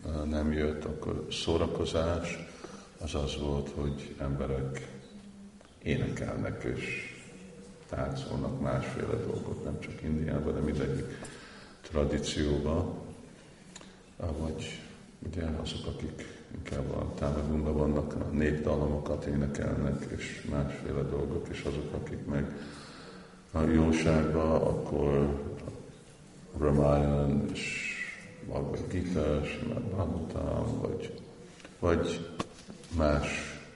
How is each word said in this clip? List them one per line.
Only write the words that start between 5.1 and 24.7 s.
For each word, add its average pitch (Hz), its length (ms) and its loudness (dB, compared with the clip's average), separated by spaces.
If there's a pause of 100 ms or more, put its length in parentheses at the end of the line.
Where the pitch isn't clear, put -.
énekelnek - 800 0
és - 520 -4 (760)
táncolnak 67 720 -2
másféle - 540 0
dolgot, - 480 -2
nem 73 160 -2
csak - 240 -8
Indiában, 76 500 0
de - 60 -2
mindegyik 67 460 0 (760)
tradícióban. 73 1160 2 (1160)
Vagy 78 600 -4 (480)
ugye 85 180 -2 (160)
azok, - 340 -4
akik - 460 -8 (140)
inkább 69 360 -4
a 73 240 -2
támadumban 76 640 2
vannak, 73 380 4
a 73 160 -2
népdalomokat 73 960 2
énekelnek, 71 800 2 (120)
és - 320 -6
másféle 71 520 0
dolgok, 71 500 0
és - 120 -6
azok, 73 300 -2
akik - 320 -4
meg 71 300 0 (960)
a 80 100 2
jóságban, 80 1000 6
akkor 71 800 4 (1160)